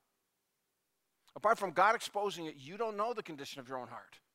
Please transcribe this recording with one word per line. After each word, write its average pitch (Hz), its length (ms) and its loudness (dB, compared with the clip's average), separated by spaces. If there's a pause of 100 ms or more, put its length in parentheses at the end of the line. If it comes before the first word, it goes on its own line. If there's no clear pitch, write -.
(1400)
Apart 208 220 4
from 190 140 -2
God 196 240 6
exposing 196 500 -2
it, 156 100 -8
you 143 220 -14
don't 220 200 -4
know 226 180 0
the 214 80 -6
condition 143 360 -10
of 123 80 -12
your 131 120 -6
own 120 80 -8
heart. 110 320 -16 (160)